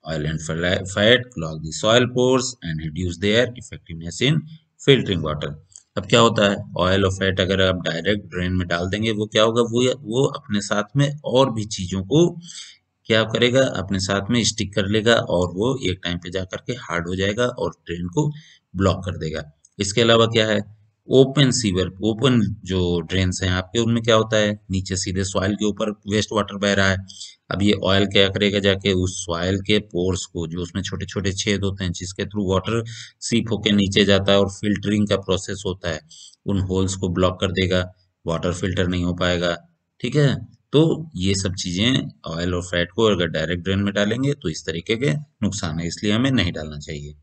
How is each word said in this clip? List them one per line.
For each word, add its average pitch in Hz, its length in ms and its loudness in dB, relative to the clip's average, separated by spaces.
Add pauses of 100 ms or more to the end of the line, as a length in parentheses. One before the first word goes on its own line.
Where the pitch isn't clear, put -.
(120)
Oil 78 140 -4
and 80 240 -6
fla-, 87 400 -2
fat 117 300 4
clog 80 380 -8
the 80 260 -8
soil 120 240 4 (100)
pores 127 260 2
and 80 460 -8
reduce 85 360 -6
their 113 200 4
effectiveness 85 840 -6
in 156 100 2 (480)
filtering 98 420 4
water। 76 240 -6 (420)
अब 92 100 -8
क्या 117 140 6
होता 110 300 4
है, 101 60 -2 (200)
ऑयल 92 280 2
और 95 60 2
फैट 95 300 -2
अगर 95 220 2
आप 92 140 2
डायरेक्ट 87 500 -4
ड्रेन 90 260 -4
में 90 160 -2
डाल 87 200 -2
देंगे, 107 220 -2
वो 107 160 -2
क्या 107 160 2
होगा, 117 200 2
वो, 123 380 0
वो 123 260 0
अपने - 340 -4
साथ 104 220 -2 (140)
में 143 280 2
और 127 280 4
भी 110 120 -4
चीजों 95 380 -4
को 156 380 2 (640)
क्या 110 200 4
करेगा, 120 380 2
अपने 98 360 -2
साथ 98 220 0 (100)
में 120 140 2
स्टिक 101 300 -4
कर 101 120 0
लेगा 110 280 4
और 87 400 2
वो 120 240 0 (120)
एक 104 140 -6
टाइम 87 140 -4
पे 92 120 -10
जा 95 140 -4
करके - 280 -10
हार्ड 87 360 -6
हो 92 80 -4
जाएगा 104 300 0
और 98 240 -4 (160)
ड्रेन 87 220 -8
को 85 240 -2 (440)
ब्लॉक 95 280 2
कर 85 140 -6
देगा। 78 340 -8 (260)
इसके 98 220 0
अलावा 113 260 6
क्या 113 200 2
है, 104 280 -2 (320)
ओपन 131 420 6
सीवर, 92 380 0 (140)
ओपन 110 640 2
जो 87 360 0
ड्रेन्स 92 420 -2
हैं 92 80 0
आपके, 92 280 -2
उनमें 117 240 0
क्या 117 120 4
होता 110 220 2
है, 104 240 2 (100)
नीचे 95 260 -2
सीधे 95 280 -2
सॉइल 98 300 0
के 104 100 -4
ऊपर 104 260 -2
वेस्ट 104 420 -2
वाटर 101 240 -2
बह 101 180 2
रहा 95 160 4
है। 92 60 2 (540)
अब 92 120 0
ये 101 100 4
ऑयल 98 340 2
क्या 98 220 4
करेगा, 101 300 0
जाके 98 340 2
उस 92 320 0
सॉइल 87 360 -2
के 104 180 2
पोर्स 90 460 -2
को, 85 220 -8
जो 85 140 -8
उसमें 90 220 -6
छोटे-छोटे 98 500 -6
छेद 101 320 -2
होते 98 200 -4
हैं, 87 80 -4
जिसके 90 300 -8
through 98 280 -4
वाटर 107 340 0 (360)
सीप 113 320 0
होके 104 200 2
नीचे 101 320 4
जाता 98 280 4
है 98 60 6
और 98 100 4
फिल्टरिंग 101 600 0
का 98 80 2
प्रोसेस 95 500 -4
होता 90 240 -6
है, 78 100 -6 (460)
उन 98 140 0
होल्स 95 340 0
को 95 140 -4
ब्लॉक 90 320 2
कर 95 120 -2
देगा, 90 400 0 (340)
वाटर 82 260 -2
फिल्टर 92 340 -2
नहीं 90 180 -2
हो 90 100 -2
पाएगा। 87 420 0 (440)
ठीक 123 160 -2
है, 139 400 0 (160)
तो 156 440 2
ये 95 180 2
सब 95 200 -2
चीजें 98 560 0 (160)
ऑयल 85 280 -2
और 87 80 -2
फैट 87 280 -2
को 113 140 0
अगर 90 220 4
डायरेक्ट 80 380 -4
ड्रेन 98 140 0
में 101 160 -2
डालेंगे 117 380 0
तो - 160 -6
इस - 180 -8
तरीके 85 300 -2
के 143 180 0
नुकसान 95 640 -4
है, 85 60 -4
इसलिए 104 260 -2
हमें 123 180 2
नहीं 98 220 2
डालना 76 260 -8
चाहिए। 73 440 -12